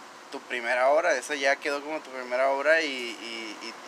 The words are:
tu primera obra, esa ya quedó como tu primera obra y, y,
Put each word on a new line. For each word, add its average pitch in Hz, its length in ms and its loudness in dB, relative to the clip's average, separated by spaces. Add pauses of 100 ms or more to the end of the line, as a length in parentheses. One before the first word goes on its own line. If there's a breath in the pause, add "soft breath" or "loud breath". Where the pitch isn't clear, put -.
(320)
tu 135 100 -8
primera 123 480 2
obra, 160 260 4
esa 131 200 -4
ya 139 220 4
quedó 143 260 -2
como 151 160 -6
tu 143 120 -16
primera 127 400 0
obra 147 300 4
y, 156 60 -2
y, 117 680 -8 (300)